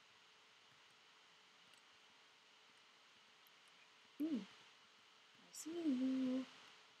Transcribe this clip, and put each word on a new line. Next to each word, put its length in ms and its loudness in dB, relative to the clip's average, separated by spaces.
Ooh. 180 0
I 100 -14
see 60 -8
you. 720 2